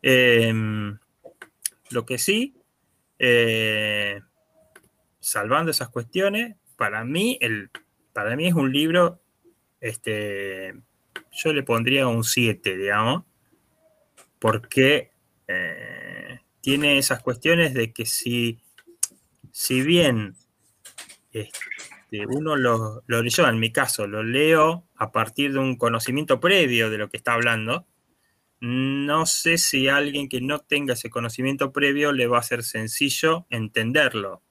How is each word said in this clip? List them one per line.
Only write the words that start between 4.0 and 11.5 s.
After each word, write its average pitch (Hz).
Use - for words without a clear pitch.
salvando 131
esas 131
cuestiones, 196
para 107
mí, 180
el, 107
para 107
mí 160
es 180
un 139
libro, 170
este, 101
yo -